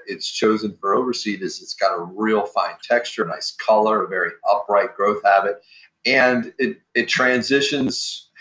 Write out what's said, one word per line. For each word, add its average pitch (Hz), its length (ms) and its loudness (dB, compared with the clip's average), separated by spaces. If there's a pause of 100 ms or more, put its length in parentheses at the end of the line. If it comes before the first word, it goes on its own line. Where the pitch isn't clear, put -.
it's 95 220 -8
chosen 107 500 0
for 98 140 0
overseed 113 480 -2
is 85 200 -8
it's - 120 -14
got 95 240 -2
a 85 40 -6
real 104 440 0
fine 90 380 -4
texture, 117 420 -2
nice - 260 -8
color, 107 520 2
a 92 40 -6
very 90 240 -2 (180)
upright 101 460 2
growth 104 280 0
habit, 101 380 4 (440)
and 123 540 2
it, 123 200 -2 (140)
it 120 140 0
transitions. 131 1200 -2 (120)